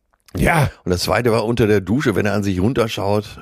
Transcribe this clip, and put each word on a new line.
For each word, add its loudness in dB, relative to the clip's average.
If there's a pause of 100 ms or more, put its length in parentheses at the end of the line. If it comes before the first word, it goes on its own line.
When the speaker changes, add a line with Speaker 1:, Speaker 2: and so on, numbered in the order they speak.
(360)
Speaker 1:
Ja. 2 (140)
Speaker 2:
Und -2
das 0
Zweite 0
war 2
unter 2
der 4
Dusche, 0
wenn 0
er 0
an -2
sich 0
runterschaut -2